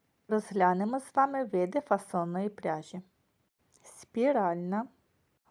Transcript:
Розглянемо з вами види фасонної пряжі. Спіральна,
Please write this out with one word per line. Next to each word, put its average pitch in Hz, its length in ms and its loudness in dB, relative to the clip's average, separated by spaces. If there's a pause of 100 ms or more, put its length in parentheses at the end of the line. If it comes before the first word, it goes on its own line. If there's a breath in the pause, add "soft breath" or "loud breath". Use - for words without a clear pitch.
(280)
Розглянемо 208 720 2
з - 160 -14
вами 269 280 2
види 185 380 0
фасонної 190 680 -2
пряжі. 185 520 -6 (840)
Спіральна, 208 1040 -2 (640)